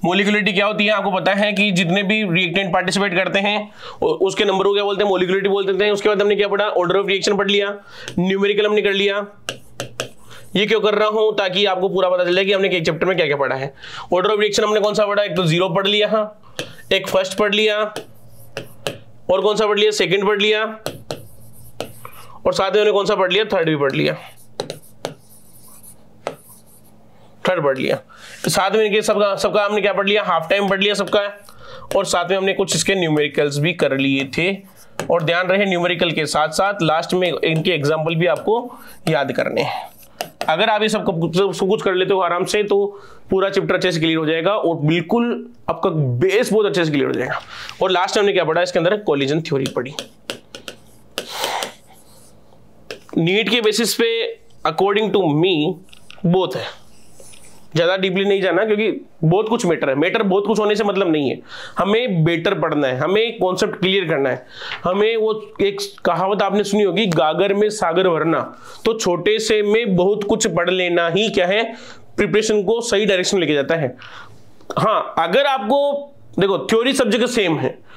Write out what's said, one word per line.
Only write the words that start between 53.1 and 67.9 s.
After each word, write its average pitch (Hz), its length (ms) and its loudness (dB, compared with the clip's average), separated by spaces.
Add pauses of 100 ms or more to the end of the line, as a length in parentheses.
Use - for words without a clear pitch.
नीट 185 320 2
के 240 120 2
basis 214 340 0
पे 233 160 2 (580)
according 202 460 2
to 208 60 2 (160)
me 180 180 2 (720)
both 175 300 2
है, - 80 -6 (1120)
ज़्यादा 170 220 2
डीपली 190 280 0
नहीं 196 180 2
जाना, 185 220 2
क्योंकि 214 260 0 (340)
बहुत 190 240 4
कुछ 233 180 0
matter 151 220 2
है। 131 60 2
Matter 185 280 0
बहुत 202 240 2
कुछ 208 120 0
होने 208 180 2
से 214 80 0
मतलब 190 280 0
नहीं 147 180 0
है, - 100 -6 (380)
हमें 202 460 2
better 170 360 2
पढ़ना 151 260 0
है, 127 120 0
हमें 214 400 0
concept 185 420 0
clear 190 280 0
करना 139 220 0
है, 127 160 -6 (380)
हमें 202 320 2
वो 220 160 0 (280)
एक 196 200 0 (240)
कहावत 185 380 0
आपने 196 220 0
सुनी 208 180 2
होगी, 196 240 2
गागर 170 480 2
में 208 160 2
सागर 185 380 0